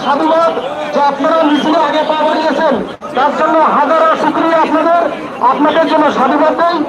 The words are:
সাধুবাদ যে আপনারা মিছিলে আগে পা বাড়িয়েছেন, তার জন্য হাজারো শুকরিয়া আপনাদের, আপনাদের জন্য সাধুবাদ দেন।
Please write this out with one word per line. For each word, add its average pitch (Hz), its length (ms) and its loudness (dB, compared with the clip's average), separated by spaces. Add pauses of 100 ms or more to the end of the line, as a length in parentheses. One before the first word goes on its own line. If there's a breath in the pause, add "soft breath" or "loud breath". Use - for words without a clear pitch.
সাধুবাদ 320 460 2 (420)
যে 294 60 0 (120)
আপনারা 320 260 0 (120)
মিছিলে 302 380 2
আগে 302 220 0
পা 311 80 -2 (100)
বাড়িয়েছেন, 311 460 0 (420)
তার 262 240 2
জন্য 311 160 0 (220)
হাজারো 320 300 2 (140)
শুকরিয়া 320 440 0
আপনাদের, 330 360 0 (500)
আপনাদের 311 400 2
জন্য 311 140 2 (120)
সাধুবাদ 294 440 0
দেন। 339 140 0 (140)